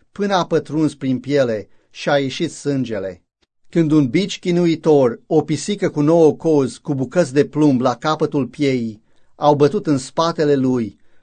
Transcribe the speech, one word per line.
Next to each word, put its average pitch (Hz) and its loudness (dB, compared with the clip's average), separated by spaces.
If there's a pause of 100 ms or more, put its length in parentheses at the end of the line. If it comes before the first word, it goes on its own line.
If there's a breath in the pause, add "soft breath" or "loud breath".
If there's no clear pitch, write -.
(120)
până 202 -2
a 170 0
pătruns 151 -2
prin 131 -4
piele 127 -2 (220)
și - -8
a 147 2
ieșit 139 -4
sângele. 110 -6 (520)
Când 165 0
un 147 4
bici 175 -2
chinuitor, 160 2
o 156 2
pisică 165 -4
cu 147 -4
nouă 156 4
cozi, 139 0
cu 147 -6
bucăți 131 -2
de 143 2
plumb 139 2
la 127 0
capătul 147 -2
piei, 123 -4 (320)
au 151 2
bătut 147 2
în 147 2
spatele 160 -2
lui, 127 -2 (240)